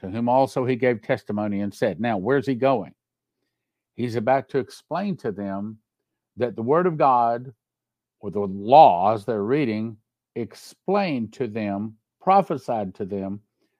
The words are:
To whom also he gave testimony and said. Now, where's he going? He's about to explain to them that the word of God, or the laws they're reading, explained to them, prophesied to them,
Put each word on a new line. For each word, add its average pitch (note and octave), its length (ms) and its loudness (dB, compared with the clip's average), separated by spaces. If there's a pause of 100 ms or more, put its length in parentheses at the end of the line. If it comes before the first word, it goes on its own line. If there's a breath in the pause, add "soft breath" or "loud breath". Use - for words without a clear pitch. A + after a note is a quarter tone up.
To F#2 80 -10
whom A#2 180 -2
also B2+ 380 2
he B2+ 100 0
gave A#2+ 260 0
testimony G#2 600 -4
and G2+ 120 -6
said. F#2+ 260 -2
Now, A2+ 180 -2
where's B2 300 -2
he C3 80 -2
going? A#2+ 380 0 (1000)
He's A#2 200 -4
about B2+ 340 0
to C#3+ 80 -2
explain F3 600 -4
to A#2 140 -6
them G2+ 460 -8 (600)
that A2+ 180 -4
the A#2 80 -6
word D#3+ 240 2
of D#3+ 100 -2
God, B2 560 2 (680)
or G2+ 120 -8
the G2+ 80 -4
laws G2+ 840 4
they're G#2+ 180 -2
reading, A2 540 -2 (380)
explained C3 1000 -4
to B2 140 -4
them, G#2+ 480 -6 (240)
prophesied C3+ 760 0
to G#2 100 -8
them, G2 360 -6 (380)